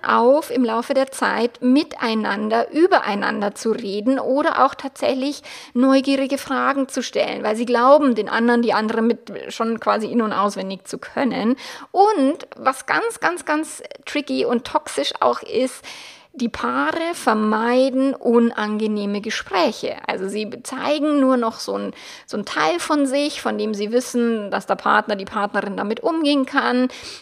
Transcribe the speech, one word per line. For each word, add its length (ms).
auf, 440
im 140
Laufe 300
der 160
Zeit 520
miteinander, 1080
übereinander 840
zu 180
reden 460
oder 460
auch 100
tatsächlich 680
neugierige 640
Fragen 500
zu 140
stellen, 400
weil 140
sie 100
glauben, 480
den 140
anderen, 340
die 100
andere 300
mit 300
schon 320
quasi 260
in- 160
und 100
auswendig 540
zu 120
können. 580
Und 540
was 300
ganz, 340
ganz, 240
ganz 380
tricky 400
und 200
toxisch 560
auch 220
ist, 420
die 100
Paare 640
vermeiden 1000
unangenehme 1080
Gespräche. 760
Also 220
sie 200
zeigen 580
nur 160
noch 220
so 180
ein, 160
so 100
ein 80
Teil 340
von 280
sich, 360
von 160
dem 160
sie 180
wissen, 580
dass 160
der 100
Partner, 400
die 80
Partnerin 520
damit 240
umgehen 460
kann. 420